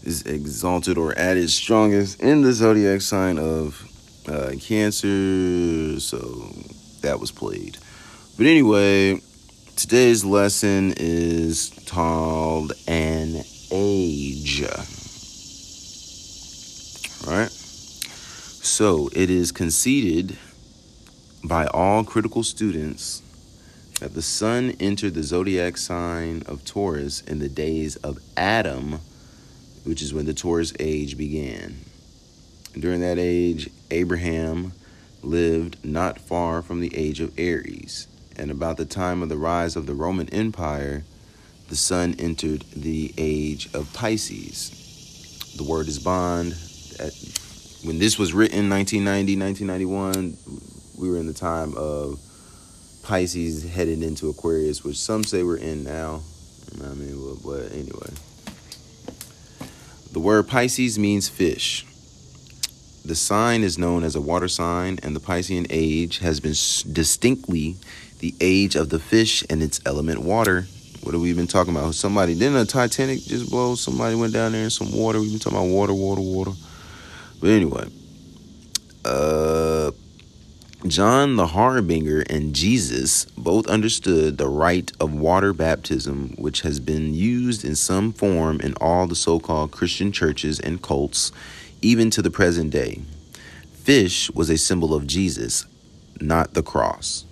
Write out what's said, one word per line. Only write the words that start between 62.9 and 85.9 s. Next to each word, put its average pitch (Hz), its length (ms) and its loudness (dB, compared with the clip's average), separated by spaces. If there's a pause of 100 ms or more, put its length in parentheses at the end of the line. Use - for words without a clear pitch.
The 80 120 -4
sign 110 480 2
is 85 140 0
known 87 260 2
as 76 100 -2
a 73 60 0
water 85 260 0
sign, 87 560 -2
and 76 140 -4
the 76 40 -6
Piscean 90 500 -2
age 80 480 0
has 78 200 2
been 76 140 -2
s-, - 320 0
distinctly 85 920 0 (440)
the 82 200 -4
age 95 360 4
of 76 140 2
the 80 100 0
fish 110 500 2
and 80 100 0
its 76 240 -2
element 73 380 -2
water. 92 440 2 (360)
What - 120 -6
have 85 60 0
we 87 120 0
been 85 160 0
talking 87 260 2
about? 78 220 -2
Somebody, 98 420 2
didn't 135 200 4
a 110 80 4
Titanic 131 580 0
just 120 260 -6
blow? 123 240 0
Somebody 120 400 -2
went 113 180 0
down 113 200 2
there 110 100 0
in 113 80 -2
some 104 220 -4
water. 110 260 2
We've 107 120 0
been 107 100 -4
talking 107 180 -2
about 92 80 2
water, 98 260 4
water, 98 280 0
water. 95 320 -2 (880)
But 92 100 6
anyway, 78 380 4 (1160)
uh, 78 840 2 (960)
John 123 480 4
the 90 140 4
Harbinger 82 720 2 (100)
and 76 240 -2
Jesus 69 720 2 (120)
both 101 300 2
understood 87 720 2
the 71 80 0
rite 82 540 2
of 78 120 0
water 90 400 4
baptism, 76 840 -2